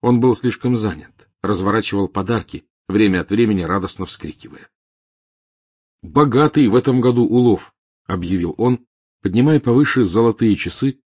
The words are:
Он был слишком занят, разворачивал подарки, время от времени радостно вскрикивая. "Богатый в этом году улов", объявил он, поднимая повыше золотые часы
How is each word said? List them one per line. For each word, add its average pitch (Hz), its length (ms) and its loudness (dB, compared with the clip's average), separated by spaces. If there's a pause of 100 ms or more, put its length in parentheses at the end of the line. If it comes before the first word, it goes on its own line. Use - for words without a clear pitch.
Он 123 180 2
был 123 160 2
слишком 123 400 -4
занят, 104 520 -8 (140)
разворачивал 101 680 -2
подарки, 98 600 -6 (200)
время 95 340 2
от - 80 -8
времени 104 320 0
радостно 92 440 -6
вскрикивая. - 640 -16 (1300)
"Богатый 143 680 2
в 101 80 2
этом 127 240 2
году 120 240 2
улов", 117 500 0 (300)
объявил 87 540 -4
он, 123 280 -2 (360)
поднимая 127 360 2
повыше 127 460 2
золотые 110 500 2
часы - 520 -6